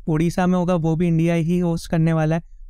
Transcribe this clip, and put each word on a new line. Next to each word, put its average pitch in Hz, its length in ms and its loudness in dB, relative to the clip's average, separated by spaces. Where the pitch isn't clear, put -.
उड़ीसा 170 400 0
में 185 100 2
होगा, 180 180 0
वो 160 200 0
भी 175 120 0
इंडिया 165 260 2
ही 170 260 0
होस्ट 165 320 -4
करने 165 220 2
वाला 160 220 0
है। 170 60 -4